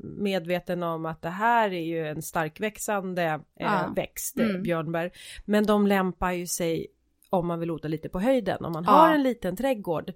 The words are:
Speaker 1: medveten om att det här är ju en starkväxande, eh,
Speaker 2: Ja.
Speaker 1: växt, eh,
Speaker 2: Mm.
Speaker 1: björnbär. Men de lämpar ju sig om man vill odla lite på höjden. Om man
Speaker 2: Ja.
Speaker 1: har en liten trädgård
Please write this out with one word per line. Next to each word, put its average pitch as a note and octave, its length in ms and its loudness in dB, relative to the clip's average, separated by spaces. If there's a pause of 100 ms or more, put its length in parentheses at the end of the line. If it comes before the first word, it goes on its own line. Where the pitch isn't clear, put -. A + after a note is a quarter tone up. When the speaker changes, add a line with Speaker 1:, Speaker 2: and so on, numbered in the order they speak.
Speaker 1:
medveten F3 800 -4
om E3 220 -4
att D#3+ 160 -8
det E3 80 -6
här G#3+ 440 2
är F3 120 -4
ju E3 220 -4
en D3+ 140 -6
starkväxande, F#3 1000 -4
eh, D#3 160 0 (160)
Speaker 2:
Ja. G3 400 0
Speaker 1:
växt, - 440 -6
eh, A3+ 100 4
Speaker 2:
Mm. F#3 140 -2
Speaker 1:
björnbär. E3 480 -2 (340)
Men G#3 200 4
de G#3 220 4
lämpar F#3 440 2
ju F3+ 160 -4
sig E3 400 -2 (420)
om F3 180 2
man E3+ 120 -2
vill E3+ 120 -2
odla D3+ 180 -6
lite D#3 200 -6
på F#3 100 -4
höjden. G#3 460 2
Om A#2+ 80 -4
man D#3 100 -6
Speaker 2:
Ja. G#3 80 4
Speaker 1:
har D#4+ 220 8
en C#4+ 100 2
liten G#3 320 -2
trädgård G3+ 600 -2